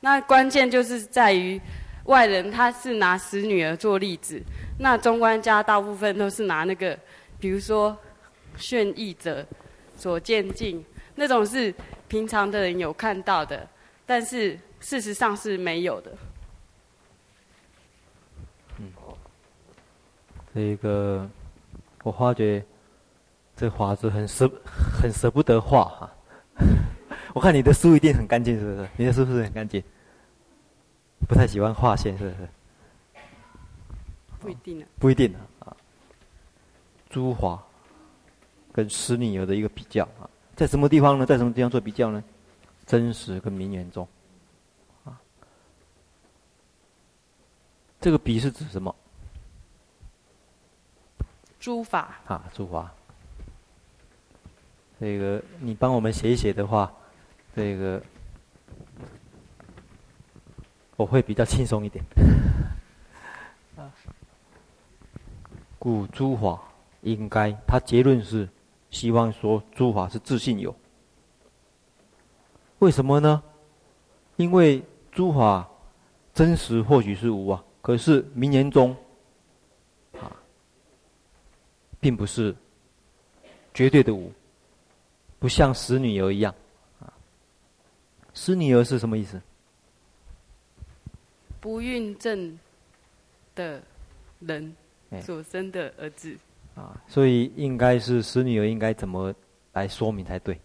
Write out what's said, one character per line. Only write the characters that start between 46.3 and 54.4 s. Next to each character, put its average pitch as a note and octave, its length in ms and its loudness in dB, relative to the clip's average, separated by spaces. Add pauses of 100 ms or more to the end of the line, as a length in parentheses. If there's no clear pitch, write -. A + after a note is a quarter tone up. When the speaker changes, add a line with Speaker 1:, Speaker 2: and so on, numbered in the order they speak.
Speaker 2:
这 F3+ 100 2
个 D3+ 80 4
比 A2+ 200 -2
是 C3 120 -2
指 C#3 160 -12
什 F#2+ 160 -10
么？ F#2 120 -8 (2750)
Speaker 1:
诸 A#3+ 240 -8
法。 - 440 -6
Speaker 2:
啊， F2+ 260 -8
诸 G2 140 -10
法。 E2+ 260 -8 (2000)